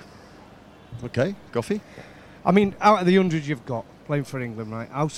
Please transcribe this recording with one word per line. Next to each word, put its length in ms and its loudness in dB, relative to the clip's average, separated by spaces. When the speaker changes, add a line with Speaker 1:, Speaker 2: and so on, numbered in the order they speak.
Speaker 1:
Okay, 320 -2
Goffey? 280 -4
Speaker 2:
I 60 2
mean, 300 4
out 200 6
of 60 2
the 100 6
hundred 300 2
you've 200 -6
got 180 -6
playing 180 -2
for 160 -8
England, 320 -8
right, 160 -10
how, 180 -2